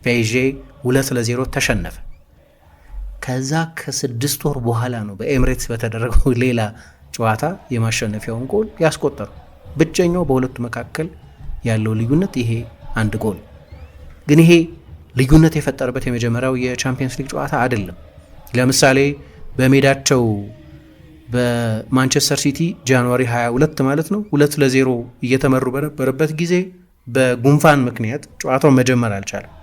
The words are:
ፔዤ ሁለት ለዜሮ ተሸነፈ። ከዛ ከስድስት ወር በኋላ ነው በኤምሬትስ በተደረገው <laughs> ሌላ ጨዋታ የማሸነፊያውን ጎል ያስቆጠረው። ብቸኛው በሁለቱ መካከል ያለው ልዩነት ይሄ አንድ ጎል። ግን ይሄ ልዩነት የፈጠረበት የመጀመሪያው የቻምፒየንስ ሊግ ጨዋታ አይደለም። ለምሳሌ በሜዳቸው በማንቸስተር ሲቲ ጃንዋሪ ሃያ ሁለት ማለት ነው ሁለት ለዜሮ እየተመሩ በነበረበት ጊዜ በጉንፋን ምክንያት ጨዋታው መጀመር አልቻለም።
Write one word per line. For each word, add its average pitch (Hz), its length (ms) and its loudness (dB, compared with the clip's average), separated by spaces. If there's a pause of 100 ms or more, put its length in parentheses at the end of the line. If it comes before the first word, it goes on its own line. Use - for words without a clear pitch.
ፔዤ 117 320 0 (460)
ሁለት 131 320 0
ለዜሮ 120 340 -2
ተሸነፈ። 98 500 -2 (1300)
ከዛ 131 300 -4 (240)
ከስድስት 131 680 -4
ወር 143 180 -2
በኋላ 120 420 -2
ነው 101 120 -10
በኤምሬትስ 123 520 0
በተደረገው 113 680 2
<laughs> - 40 -
ሌላ 120 200 2 (540)
ጨዋታ 110 300 0 (280)
የማሸነፊያውን 113 760 -4
ጎል 214 200 -2 (120)
ያስቆጠረው። 147 560 -2 (400)
ብቸኛው 175 500 0
በሁለቱ 131 360 0
መካከል 117 460 -8 (580)
ያለው 110 280 0
ልዩነት 135 420 0
ይሄ 113 160 -2 (440)
አንድ 110 220 0
ጎል። 98 220 -4 (880)
ግን 147 120 6
ይሄ 165 140 8 (640)
ልዩነት 151 400 6
የፈጠረበት 135 500 -4
የመጀመሪያው 120 520 -2
የቻምፒየንስ 127 580 -4
ሊግ 135 140 -8
ጨዋታ 139 280 -6
አይደለም። 117 400 -2 (560)
ለምሳሌ 131 460 4 (560)
በሜዳቸው 135 680 4 (1040)
በማንቸስተር 120 1120 0
ሲቲ 139 200 -2 (260)
ጃንዋሪ 123 400 2
ሃያ 120 220 -2
ሁለት 147 340 0
ማለት 143 280 0
ነው 208 160 -2
ሁለት 147 320 2
ለዜሮ 131 320 2 (320)
እየተመሩ 131 500 2
በነበረበት 143 600 -2
ጊዜ 165 200 -2 (540)
በጉንፋን 131 720 4
ምክንያት 120 420 -4 (140)
ጨዋታው 135 340 2
መጀመር 123 420 4
አልቻለም። 98 380 -10 (120)